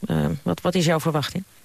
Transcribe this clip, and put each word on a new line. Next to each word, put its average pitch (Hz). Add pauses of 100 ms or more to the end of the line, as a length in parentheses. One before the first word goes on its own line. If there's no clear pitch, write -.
eh, 156 (160)
wat, 175
wat 180
is 180
jouw 160
verwachting? 156 (200)